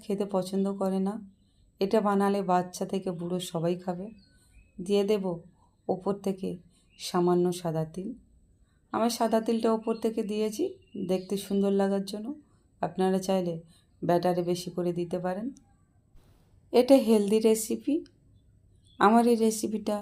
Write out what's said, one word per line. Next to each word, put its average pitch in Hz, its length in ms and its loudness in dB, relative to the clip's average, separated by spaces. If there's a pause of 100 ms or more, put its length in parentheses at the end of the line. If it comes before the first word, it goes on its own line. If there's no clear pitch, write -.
খেতে 202 240 -2
পছন্দ 190 400 -2 (120)
করে 190 220 0
না, 196 140 -2 (680)
এটা 196 200 2
বানালে 202 420 2
বাচ্চা 180 440 0
থেকে 190 240 -4
বুড়ো 175 300 -6
সবাই 175 380 -2
খাবে। 180 280 -8 (720)
দিয়ে 202 260 0
দেব 202 200 0 (640)
ওপর 196 260 -2 (100)
থেকে 190 240 -4 (500)
সামান্য 180 540 2
সাদা 160 420 -4
তিল। 196 160 -10 (840)
আমি 220 180 0
সাদা 226 300 2
তিলটা 226 320 0
ওপর 226 240 -2
থেকে 226 260 -2
দিয়েছি 214 420 -2 (440)
দেখতে 185 280 -2
সুন্দর 196 360 0
লাগার 196 320 0
জন্য, 214 240 -8 (520)
আপনারা 185 380 0
চাইলে 185 360 -2 (480)
ব্যাটারে 175 400 2
বেশি 175 280 -4
করে 175 220 -2
দিতে 175 260 -4
পারেন। 185 280 -4 (1300)
এটা 262 320 8
হেলদি 214 340 4
রেসিপি। 226 560 2 (1080)
আমার 226 260 6
এই 240 100 6
রেসিপিটা 214 640 0